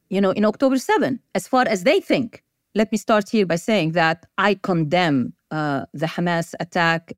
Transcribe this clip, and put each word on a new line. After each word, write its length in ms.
you 120
know, 100
in 140
October 320
seven, 420
as 140
far 180
as 160
they 160
think. 440
Let 180
me 40
start 300
here 180
by 120
saying 340
that 340
I 160
condemn, 800
uh, 420
the 120
Hamas 560
attack 560